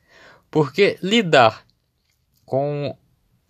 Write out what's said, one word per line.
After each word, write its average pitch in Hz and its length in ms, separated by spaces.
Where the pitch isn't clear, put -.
Porque 156 520
lidar 170 640
com 143 500